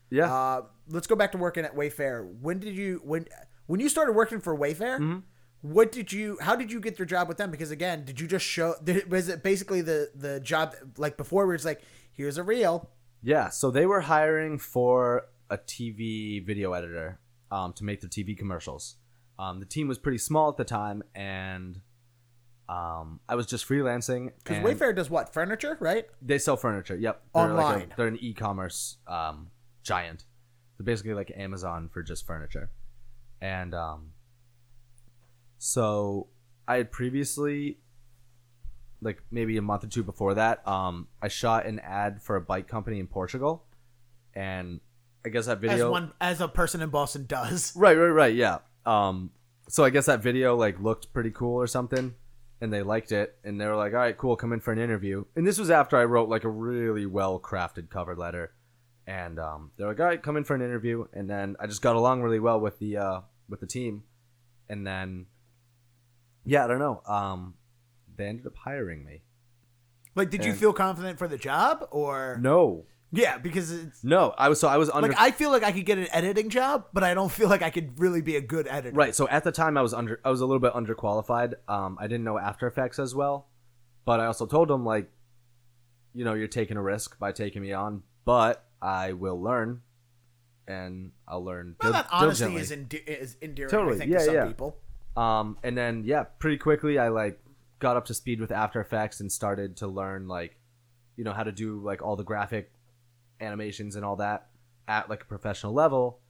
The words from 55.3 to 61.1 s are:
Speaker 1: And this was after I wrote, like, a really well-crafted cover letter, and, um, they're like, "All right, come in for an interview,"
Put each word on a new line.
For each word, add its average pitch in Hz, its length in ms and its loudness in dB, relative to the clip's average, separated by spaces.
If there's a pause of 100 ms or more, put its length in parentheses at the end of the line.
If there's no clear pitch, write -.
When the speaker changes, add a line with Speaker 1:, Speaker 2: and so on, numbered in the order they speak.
Speaker 1:
And 165 100 2
this 196 120 2
was 185 120 0
after 147 260 6
I 120 80 8
wrote, 117 240 4
like, 110 160 0
a 113 60 0
really 113 560 -2
well-crafted 92 840 -2
cover 90 260 -8
letter, 85 380 -8 (540)
and, 87 320 -8
um, 78 380 -10
they're 101 120 -6
like, 107 120 -4
"All 170 60 4
right, 175 160 0
come 151 140 -4
in 147 80 -2
for 147 100 -2
an 127 80 -2
interview," 117 520 -2